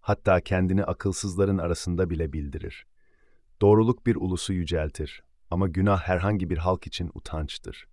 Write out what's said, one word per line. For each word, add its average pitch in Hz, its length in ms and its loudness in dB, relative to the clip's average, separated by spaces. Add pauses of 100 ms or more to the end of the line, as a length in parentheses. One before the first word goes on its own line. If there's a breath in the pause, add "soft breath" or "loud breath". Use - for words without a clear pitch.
hatta 95 400 2
kendini 92 440 0
akılsızların 98 720 -2
arasında 87 520 -2
bile 80 220 -2
bildirir. - 540 -10 (760)
Doğruluk 110 460 6
bir 120 100 2
ulusu 92 360 -4
yüceltir 80 720 -4 (280)
ama 92 180 0
günah 95 340 2
herhangi 92 480 0
bir 85 80 -2
halk 82 280 0
için 80 280 -8
utançtır. - 800 -10